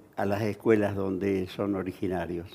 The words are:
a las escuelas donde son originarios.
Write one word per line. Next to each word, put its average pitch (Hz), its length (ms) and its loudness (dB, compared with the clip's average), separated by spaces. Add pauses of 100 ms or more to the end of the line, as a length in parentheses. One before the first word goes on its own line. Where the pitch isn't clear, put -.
(180)
a 104 80 0
las 101 180 0
escuelas 104 520 4
donde 95 520 0
son 101 280 -2
originarios. 90 800 -4